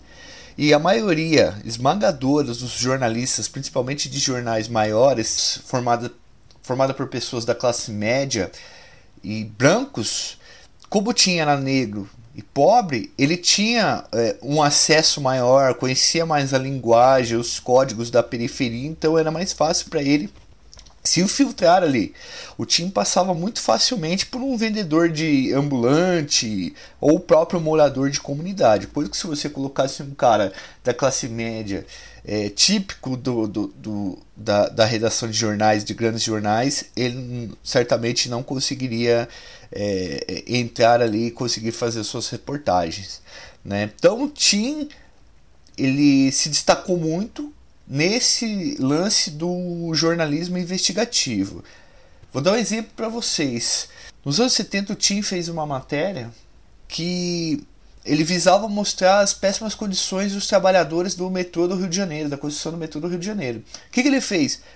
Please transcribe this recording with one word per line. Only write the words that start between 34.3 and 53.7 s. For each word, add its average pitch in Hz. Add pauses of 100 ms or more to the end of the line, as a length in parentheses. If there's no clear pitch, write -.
da, 104
da 110
redação 113
de 110
jornais, 107
de 107
grandes 113
jornais, 110 (100)
ele 123
n-, 123 (120)
certamente 120
não 120
conseguiria, 123 (440)
é, 92
é, -
entrar 120
ali 113
e 117
conseguir 113
fazer 113
suas 113
reportagens, 95 (420)
né? 104
Então 208
o 294
Tim, 277 (880)
ele 135
se -
destacou 180
muito 180 (360)
nesse 190
lance 160
do 170
jornalismo 165
investigativo. 175 (680)
Vou 131
dar 185
um -
exemplo 220
pra 226
vocês. 147 (340)